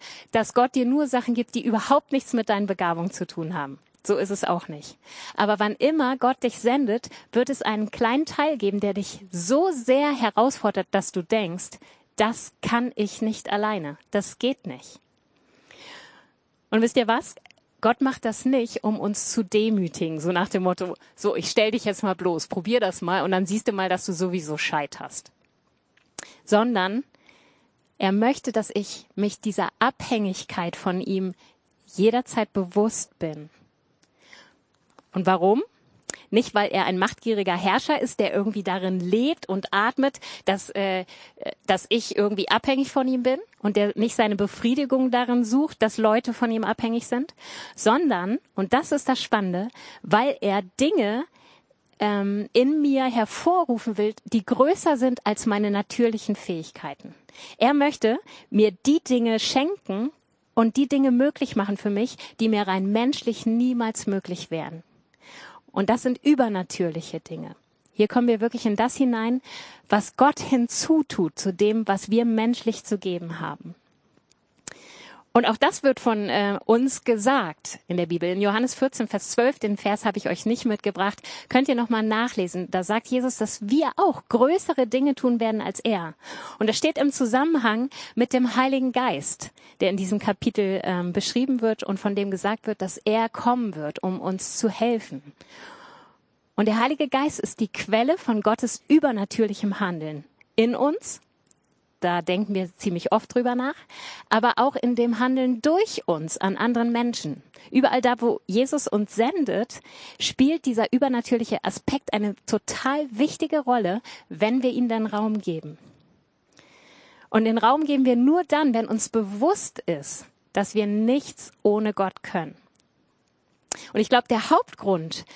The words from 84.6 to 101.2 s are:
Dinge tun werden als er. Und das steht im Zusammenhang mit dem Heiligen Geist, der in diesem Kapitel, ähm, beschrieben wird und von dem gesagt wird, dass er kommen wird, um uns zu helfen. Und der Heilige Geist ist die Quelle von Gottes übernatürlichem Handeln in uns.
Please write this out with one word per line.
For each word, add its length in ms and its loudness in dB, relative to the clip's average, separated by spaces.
Dinge 280 2
tun 240 2
werden 220 0
als 180 -6
er. 360 -2
Und 80 2
das 100 0
steht 200 0
im 160 2
Zusammenhang 760 2
mit 200 0
dem 240 2
Heiligen 340 2
Geist, 600 -2
der 100 4
in 60 0
diesem 240 0
Kapitel, 640 0
ähm, 300 -2
beschrieben 480 0
wird 220 0
und 140 -4
von 160 -2
dem 160 -2
gesagt 380 -4
wird, 140 -4
dass 160 -6
er 320 0
kommen 460 -2
wird, 280 -8
um 160 -2
uns 380 -4
zu 100 0
helfen. 540 -2
Und 80 2
der 120 2
Heilige 300 0
Geist 320 -2
ist 220 -6
die 80 -2
Quelle 480 0
von 240 -2
Gottes 480 0
übernatürlichem 920 2
Handeln 460 -4
in 180 4
uns. 460 -2